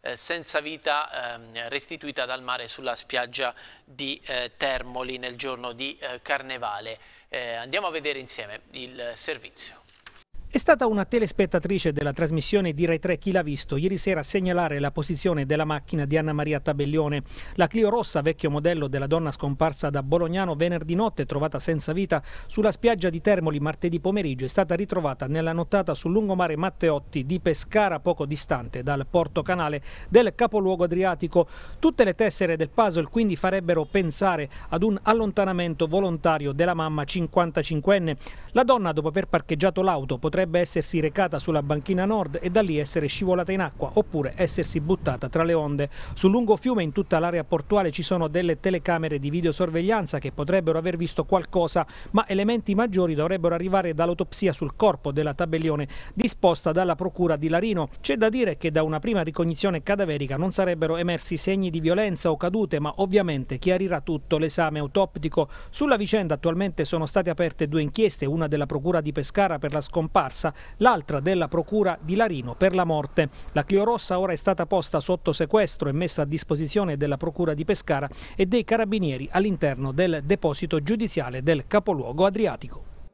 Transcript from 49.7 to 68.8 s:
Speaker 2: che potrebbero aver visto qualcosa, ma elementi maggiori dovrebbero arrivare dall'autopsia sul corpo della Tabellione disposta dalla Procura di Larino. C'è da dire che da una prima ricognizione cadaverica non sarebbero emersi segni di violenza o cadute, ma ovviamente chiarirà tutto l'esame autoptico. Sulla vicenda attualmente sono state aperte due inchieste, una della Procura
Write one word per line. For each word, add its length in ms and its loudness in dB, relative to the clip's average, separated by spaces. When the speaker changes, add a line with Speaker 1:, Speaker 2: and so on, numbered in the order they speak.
Speaker 2:
che 120 -6
potrebbero 460 2
aver 180 0
visto 300 -2
qualcosa, 600 2
ma 160 4
elementi 480 0
maggiori 380 2
dovrebbero 420 0
arrivare 380 0
dall'autopsia 600 0
sul 220 -6
corpo 360 2
della 220 0
Tabellione 540 0
disposta 580 2
dalla 240 2
Procura 400 0
di 140 -2
Larino. 400 0
C'è 160 0
da 140 4
dire 280 0
che 140 -2
da 120 2
una 160 0
prima 240 0
ricognizione 600 0
cadaverica 540 -2
non 140 0
sarebbero 440 2
emersi 400 -2
segni 340 0
di 120 -2
violenza 500 2
o 60 0
cadute, 420 0
ma 180 -2
ovviamente 600 2
chiarirà 420 0
tutto 380 -2
l'esame 420 2
autoptico. 720 0
Sulla 260 4
vicenda 380 2
attualmente 500 0
sono 200 0
state 240 0
aperte 380 0
due 140 2
inchieste, 440 2
una 220 0
della 200 0
Procura 340 0